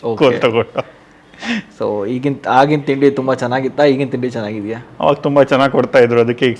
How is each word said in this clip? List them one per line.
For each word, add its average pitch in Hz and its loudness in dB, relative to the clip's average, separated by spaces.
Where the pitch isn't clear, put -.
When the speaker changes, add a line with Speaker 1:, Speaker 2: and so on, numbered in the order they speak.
Speaker 1:
ಓಕೆ. 117 0
Speaker 2:
ಕೋಲ್ 120 2
ತಗೊಂಡು. 117 -2
Speaker 1:
So 104 -4
ಈಗಿನ, 127 -4
ಆಗಿನ 143 4
ತಿಂಡಿ 139 2
ತುಂಬಾ 131 -2
ಚೆನ್ನಾಗಿತ್ತಾ? 127 -2
ಈಗಿನ 139 2
ತಿಂಡಿ 127 -4
ಚೆನ್ನಾಗಿದ್ಯಾ? 110 -8
Speaker 2:
ಅವಾಗ 151 2
ತುಂಬಾ 143 2
ಚೆನ್ನಾಗ್ 135 2
ಕೊಡ್ತಾ 135 2
ಇದ್ರು, 120 4
ಅದಕ್ಕೆ 120 0
ಈಗ 117 0